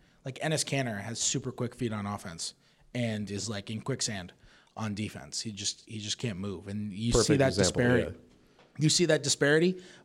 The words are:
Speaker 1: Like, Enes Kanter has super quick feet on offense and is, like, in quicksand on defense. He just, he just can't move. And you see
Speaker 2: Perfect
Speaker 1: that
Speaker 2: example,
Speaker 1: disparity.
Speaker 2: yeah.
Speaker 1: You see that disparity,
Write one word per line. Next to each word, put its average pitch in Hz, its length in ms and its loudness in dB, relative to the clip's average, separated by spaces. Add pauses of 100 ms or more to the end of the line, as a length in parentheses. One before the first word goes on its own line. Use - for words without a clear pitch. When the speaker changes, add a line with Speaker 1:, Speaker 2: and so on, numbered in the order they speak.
(240)
Speaker 1:
Like, 135 140 -8
Enes 160 260 0
Kanter 123 360 -2
has 113 180 -8
super 127 320 -2
quick 120 240 -6
feet 113 180 -4
on 104 140 -4
offense 101 480 -8 (400)
and 110 380 -2
is, 101 180 -4
like, 101 180 -8
in 110 120 -6
quicksand 104 520 -6 (440)
on 107 180 -4
defense. 95 460 -8
He 113 100 -8
just, 101 380 -6
he 110 100 -10
just 104 200 -6
can't 104 200 -4
move. 98 300 -8
And 104 240 -6
you 113 180 -2
see 120 80 6
Speaker 2:
Perfect 139 220 6
Speaker 1:
that 135 80 6
Speaker 2:
example, 95 160 4 (180)
Speaker 1:
disparity. 123 220 6
Speaker 2:
yeah. 78 60 -6 (680)
Speaker 1:
You 156 80 6
see 170 180 4
that 151 180 4
disparity, 160 520 4 (280)